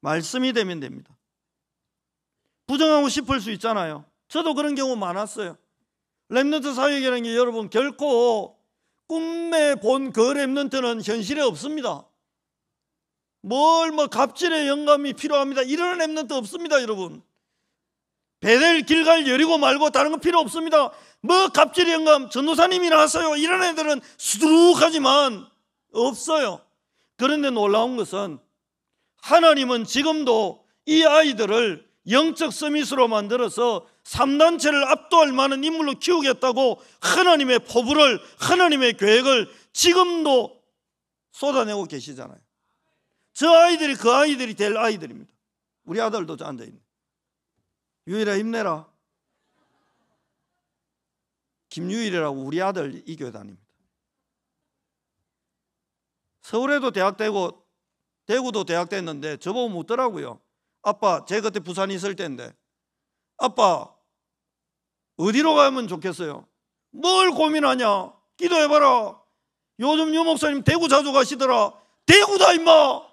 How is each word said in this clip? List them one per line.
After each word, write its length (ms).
말씀이 520
되면 280
됩니다. 360
부정하고 420
싶을 320
수 120
있잖아요. 520
저도 280
그런 200
경우 220
많았어요. 600
렘넌트 460
사역이라는 480
게 140
여러분 340
결코 880
꿈에 680
본 380
그 200
렘넌트는 680
현실에 400
없습니다. 640
뭘 480
뭐 160
갑질의 600
영감이 440
필요합니다. 500
이런 360
렘넌트 340
없습니다, 480
여러분. 420
베델, 460
길갈, 420
여리고 300
말고 320
다른 220
거 40
필요 220
없습니다. 520
뭐 280
갑질의 440
영감, 380
전도사님이나 680
하세요. 380
이런 280
애들은 360
수두룩하지만 1300
없어요. 720
그런데 340
놀라운 460
것은 420
하나님은 640
지금도 840
이 180
아이들을 880
영적 440
서밋으로 540
만들어서 800
삼 360
단체를 500
압도할 440
만한 300
인물로 380
키우겠다고 800
하나님의 600
포부를, 600
하나님의 580
계획을 520
지금도 880
쏟아내고 540
계시잖아요. 540
저 180
아이들이 440
그 180
아이들이 420
될 220
아이들입니다. 540
우리 160
아들도 360
저 80
앉아있네. 340
유일아, 280
힘내라. 540
김유일이라고 760
우리 180
아들 460
이 100
교회 140
다닙니다. 320
서울에도 480
대학 260
되고 480
대구도 380
대학 240
됐는데 500
저보고 300
묻더라고요. 720
아빠, 440
제 140
그때 200
부산에 340
있을 220
때인데, 360
"아빠, 500
어디로 380
가면 320
좋겠어요?" 600
"뭘 400
고민하냐? 840
기도해봐라. 840
요즘 360
유 100
목사님 400
대구 240
자주 240
가시더라." 600
"대구다, 500
임마. 480